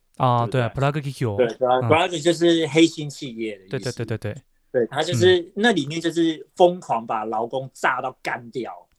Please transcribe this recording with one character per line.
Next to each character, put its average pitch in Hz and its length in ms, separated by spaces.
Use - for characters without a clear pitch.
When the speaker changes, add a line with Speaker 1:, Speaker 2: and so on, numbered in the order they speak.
Speaker 1:
啊， 123 300
Speaker 2:
对 - 0
不 107 40
对？ 131 120
Speaker 1:
对， 117 120
ブ 139 100
ラ 143 80
ッ 143 40
ク 156 40
企 135 240
業。 104 120
Speaker 2:
对， 123 100
ブ 110 120
ラ- 127 220
Speaker 1:
嗯。 117 80
Speaker 2:
ブ 151 60
ラ 175 140
ッ - 0
ク 170 120
就 165 120
是 165 340
黑 156 180
心 160 240
企 135 280
业 110 200
的 95 80
意 95 40
思。 131 100
Speaker 1:
对， - 0
对， 120 140
对， 120 120
对， 110 140
对。 104 240
Speaker 2:
对， 120 180
它 139 120
就 170 140
是， 180 260
Speaker 1:
嗯。 170 140
Speaker 2:
那 226 180
里 151 140
面 165 140
就 165 100
是 160 360
疯 175 240
狂 117 260
把 113 180
劳 113 220
工 131 260
炸 131 280
到 127 200
干 120 300
掉。 110 240